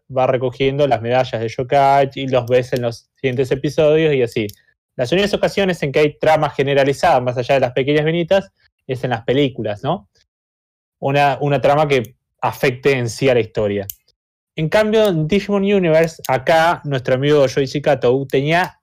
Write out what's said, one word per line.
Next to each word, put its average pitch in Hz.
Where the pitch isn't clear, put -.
va 127
recogiendo 135
las 113
medallas 123
de 113
Yokai 139
y 135
los 127
ves 127
en 127
los -
siguientes 127
episodios 151
y 127
así. 113
Las 123
únicas 196
ocasiones 185
en 143
que 143
hay 151
trama 151
generalizada, 139
más 123
allá 131
de 131
las 123
pequeñas 147
viñetas, 170
es 127
en 127
las 117
películas, 120
¿no? 175
Una, 139
una 143
trama 143
que 127
afecte 131
en 123
sí 131
a 127
la 120
historia. 101
En 160
cambio, 214
en 156
Digimon 196
Universe, 165
acá 160
nuestro 135
amigo 143
Yoichi 135
Kato 135
tenía 160